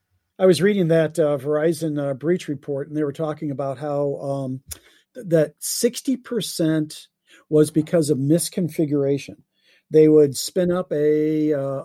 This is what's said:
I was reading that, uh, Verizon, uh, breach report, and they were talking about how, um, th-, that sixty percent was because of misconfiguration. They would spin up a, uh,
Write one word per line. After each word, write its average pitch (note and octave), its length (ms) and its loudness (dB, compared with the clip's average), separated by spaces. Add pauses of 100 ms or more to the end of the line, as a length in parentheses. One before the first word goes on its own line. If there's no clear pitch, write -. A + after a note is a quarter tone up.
(380)
I F#3+ 80 4
was D#3+ 160 6
reading G3 260 2
that, D#3+ 300 2
uh, D3 200 2
Verizon, D3+ 600 -2
uh, C#3+ 160 -4
breach D#3 320 -2
report, C#3+ 420 -6
and D3+ 80 -8
they D3+ 60 -2
were C#3+ 100 -2
talking D3+ 380 -6
about C3+ 280 -6
how, C#3+ 420 -2
um, C#3 400 -6 (540)
th-, A#3+ 140 -14
that D#3 300 2
sixty - 580 -4
percent D#3+ 920 -4 (400)
was D#3 240 4
because D#3 380 0
of D3 80 0
misconfiguration. C#3+ 1200 -2 (480)
They D#3 160 8
would D3+ 300 6
spin F3+ 340 -2
up F3+ 220 -4
a, D3+ 600 0
uh, C#3 320 -4